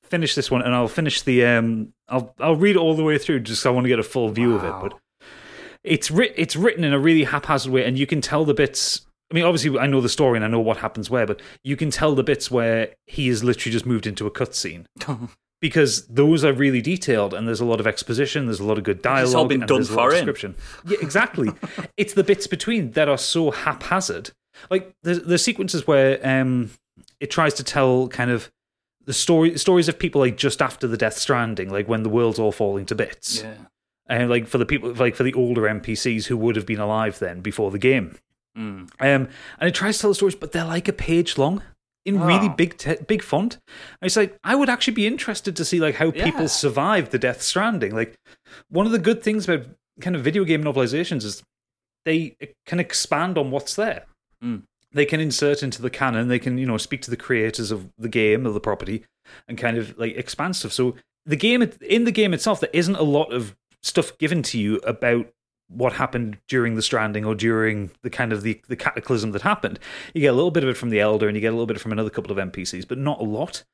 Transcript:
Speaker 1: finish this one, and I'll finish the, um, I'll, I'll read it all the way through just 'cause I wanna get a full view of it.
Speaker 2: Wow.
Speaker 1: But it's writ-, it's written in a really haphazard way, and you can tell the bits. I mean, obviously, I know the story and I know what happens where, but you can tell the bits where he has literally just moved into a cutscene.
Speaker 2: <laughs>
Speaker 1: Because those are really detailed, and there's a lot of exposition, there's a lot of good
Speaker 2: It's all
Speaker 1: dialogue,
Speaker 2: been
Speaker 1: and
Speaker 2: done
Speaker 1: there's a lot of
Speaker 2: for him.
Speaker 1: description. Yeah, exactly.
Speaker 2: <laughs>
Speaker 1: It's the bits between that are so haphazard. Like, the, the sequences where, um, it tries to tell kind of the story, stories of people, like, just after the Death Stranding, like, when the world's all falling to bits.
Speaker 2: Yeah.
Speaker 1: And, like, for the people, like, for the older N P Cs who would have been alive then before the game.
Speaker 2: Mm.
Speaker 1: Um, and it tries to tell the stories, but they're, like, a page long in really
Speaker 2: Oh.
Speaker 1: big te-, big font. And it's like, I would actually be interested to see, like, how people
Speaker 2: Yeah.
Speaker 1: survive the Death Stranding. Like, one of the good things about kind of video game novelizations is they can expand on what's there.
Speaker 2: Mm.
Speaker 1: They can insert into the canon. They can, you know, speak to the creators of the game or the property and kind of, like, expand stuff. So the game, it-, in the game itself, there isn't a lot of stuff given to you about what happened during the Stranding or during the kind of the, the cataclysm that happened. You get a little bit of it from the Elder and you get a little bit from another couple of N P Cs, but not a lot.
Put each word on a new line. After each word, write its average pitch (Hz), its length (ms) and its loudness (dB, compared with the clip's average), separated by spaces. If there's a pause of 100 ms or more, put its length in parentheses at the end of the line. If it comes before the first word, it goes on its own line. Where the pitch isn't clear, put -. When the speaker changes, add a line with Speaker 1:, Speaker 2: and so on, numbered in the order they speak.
Speaker 1:
finish 170 320 -2
this - 160 -2
one, 127 100 2
and 123 140 2
I'll 120 140 2
finish - 340 -2
the, 123 220 6
um, 117 480 2 (160)
I'll, 127 300 -4
I'll 156 180 4
read 196 180 6
it 175 40 6
all 160 160 4
the 160 80 0
way 151 140 4
through 147 220 0
just 110 240 -4
'cause - 60 0
I 123 40 4
wanna 127 140 2
get 123 100 4
a 107 60 0
full 117 260 -2
view 117 260 2
of 95 80 -2
it. 87 60 -4
Speaker 2:
Wow. 95 200 -8
Speaker 1:
But - 40 -12 (920)
it's - 280 0
writ-, 214 240 2
it's - 200 -2
written 170 280 2
in 143 100 2
a 139 60 4
really 160 240 6
haphazard 135 480 0
way, 127 140 4
and 127 120 0
you 143 80 0
can 151 160 0
tell 151 240 0
the 147 80 4
bits. - 480 0 (300)
I - 20 -8
mean, 170 100 2
obviously, 151 360 2
I 131 80 2
know 135 140 4
the 120 80 0
story 131 280 2
and 107 80 0
I - 20 0
know 117 120 2
what 110 180 0
happens 110 320 -8
where, 120 160 2
but 104 160 -6 (220)
you 135 120 -4
can 156 140 -2
tell 156 240 2
the 131 100 2
bits - 280 0
where 117 380 0 (180)
he 143 220 -2
has 113 140 0
literally 120 300 0
just 117 120 -2
moved 117 200 0
into 104 220 -4
a 104 40 -4
cutscene. 85 540 -6 (220)
Speaker 2:
<laughs> 120 220 -8 (320)
Speaker 1:
Because 156 460 2
those 143 360 4
are 143 100 6
really 131 280 2
detailed, 117 520 0
and 107 140 -4
there's 113 140 -2
a 120 40 0
lot 113 140 0
of 104 80 0
exposition, 131 580 -2
there's 107 140 -2
a 98 40 -4
lot 107 140 0
of 101 60 -4
good 98 140 0
Speaker 2:
It's - 100 -8
all 131 80 2
Speaker 1:
dialogue, 127 340 4
Speaker 2:
been 131 140 2
Speaker 1:
and - 60 -2
Speaker 2:
done 131 80 6
Speaker 1:
there's - 120 0
a 110 60 -4
lot 117 120 4
of 139 40 4
Speaker 2:
for 170 80 4
him. 147 60 -2
Speaker 1:
description. 101 300 -6 (300)
Yeah, 185 160 -2
exactly. 156 480 0 (240)
Speaker 2:
<laughs> - 240 -12
Speaker 1:
It's - 160 -2
the 202 100 4
bits 190 220 2
between 185 460 -2
that 151 180 2
are 135 80 2
so 165 320 0
haphazard. - 800 -4 (400)
Like, 185 320 -2
the, 175 140 0
the 170 240 0
sequences 190 480 -2
where, 135 400 6
um, 127 420 2 (500)
it 143 120 -8
tries 151 240 2
to 131 80 -8
tell 131 460 2
kind 123 200 -2
of 120 220 -2 (540)
the 135 80 -6
story, 165 440 4
stories 180 320 4
of 165 80 -4
people, 156 240 0
like, 123 160 4
just - 240 0
after 131 260 -2
the 113 100 -2
Death 107 200 -2
Stranding, 113 520 -2
like, 101 180 -2
when 113 160 0
the 110 60 0
world's 113 280 2
all 110 140 2
falling 98 360 -2
to - 80 -4
bits. - 460 -6
Speaker 2:
Yeah. 110 140 -14 (520)
Speaker 1:
And, 120 220 0
like, 120 180 2
for 123 120 0
the 120 80 4
people, 120 260 -2
like, 120 220 2
for - 80 -12
the 131 100 -2
older 120 340 0
N 107 120 -2
P 113 160 -6
Cs 113 320 -2
who 123 100 -2
would 113 200 0
have 101 100 -6
been 107 140 -4
alive 107 360 -2
then 90 240 -6
before 101 300 -2
the 101 80 -4
game. 123 380 2 (400)
Speaker 2:
Mm. 104 240 -10 (180)
Speaker 1:
Um, 135 300 2 (300)
and 170 80 0
it 175 60 0
tries 208 220 -2
to - 60 -4
tell 208 100 2
the 185 40 2
stories, 190 200 0
but - 160 -14
they're, 165 140 -4
like, 165 220 -4
a - 60 -2
page - 440 0
long 160 260 0 (420)
in 196 160 0
really 185 280 4
Speaker 2:
Oh. 151 60 -4
Speaker 1:
big 170 220 0
te-, 151 200 -4 (100)
big 214 160 0
font. 190 320 0 (120)
And - 380 -14
it's 180 100 0
like, 208 280 2
I 208 100 0
would 277 160 4
actually 240 240 0
be 214 140 0
interested 208 480 -4
to 165 100 -4
see, 175 140 0
like, 156 160 2
how 160 160 2
people 160 300 -2
Speaker 2:
Yeah. 160 60 0
Speaker 1:
survive 147 600 0
the - 100 -4
Death 123 220 -2
Stranding. 180 540 -2
Like, 113 200 -4 (540)
one 185 160 2
of 226 60 2
the 226 80 2
good 220 240 0
things 214 260 -2
about 147 160 0 (340)
kind 180 160 -4
of 143 60 -4
video 160 220 2
game 156 200 2
novelizations 139 640 0
is 104 160 -10 (640)
they 160 300 -2 (300)
can 175 140 -4
expand 165 600 -2
on 135 120 -2
what's 139 240 -6
there. 214 300 -4 (380)
Speaker 2:
Mm. 120 180 -6 (300)
Speaker 1:
They 147 140 2
can 156 140 -2
insert 143 440 0
into 123 180 -6
the 123 80 -4
canon. 120 380 -2
They 123 120 0
can, 123 200 -4
you 131 80 -2
know, 113 100 -2
speak 127 240 -6
to - 80 -14
the 117 80 -6
creators 110 540 -2
of 95 260 -6
the 113 100 -8
game 110 380 2
or 110 60 -2
the 104 80 -2
property 104 440 -6 (440)
and 117 100 -12
kind 117 200 -2
of, 104 200 -6
like, 113 180 -6
expand 170 400 -6
stuff. - 180 -6
So 123 220 0 (300)
the 156 100 -2
game, 233 280 4
it-, - 180 -4
in 233 220 2
the 240 80 2
game 202 240 2
itself, 202 240 0
there - 120 -2
isn't 175 240 2
a 160 80 -2
lot 147 300 2
of 113 220 -6 (260)
stuff - 380 -2
given 156 240 0
to 120 160 -4
you 104 260 0
about 120 400 0 (420)
what 123 260 -2
happened 120 440 -4 (100)
during 117 280 0
the 110 80 -2
Stranding 107 420 -2
or 110 80 0
during 110 560 0 (140)
the 123 80 -6
kind 120 200 -4
of 104 120 -4
the, 110 240 -4
the 127 80 -6
cataclysm 113 560 -2
that 98 100 -4
happened. - 380 -2 (340)
You 165 80 -2
get 143 60 4
a 123 80 4
little 165 160 2
bit 160 120 0
of 131 60 0
it 120 80 -2
from 120 140 -4
the 104 80 2
Elder 107 280 2
and 104 80 -2
you 107 60 -2
get 113 60 0
a 113 100 0
little 117 80 -2
bit 110 160 -6
from 113 100 -8
another 107 200 -2
couple 101 200 -8
of 98 60 -2
N 95 140 -4
P 95 140 -10
Cs, 92 200 -10
but 127 140 -8
not 139 200 -4
a 107 40 -4
lot. 110 400 -6 (100)